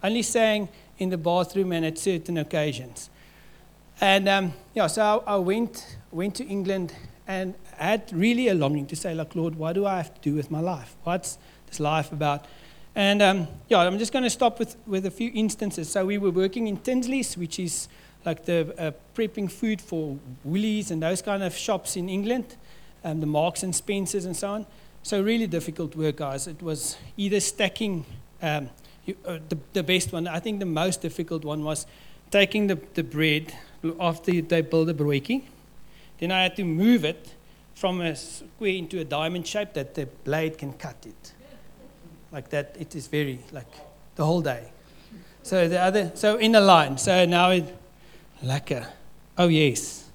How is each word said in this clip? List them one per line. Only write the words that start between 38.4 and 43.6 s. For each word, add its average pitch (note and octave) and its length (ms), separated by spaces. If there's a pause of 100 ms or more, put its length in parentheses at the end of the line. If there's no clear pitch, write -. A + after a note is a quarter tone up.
into F3+ 260
a D#3+ 40
diamond D#3+ 420
shape G#3 260
that C3+ 220
the C#3 120
blade D#3 520
can C#3 160
cut - 320
it. - 260 (960)
Like C#3+ 200
that, C#3+ 280
it D3+ 160
is D3 140
very, C#3 320 (100)
like, D3 160 (480)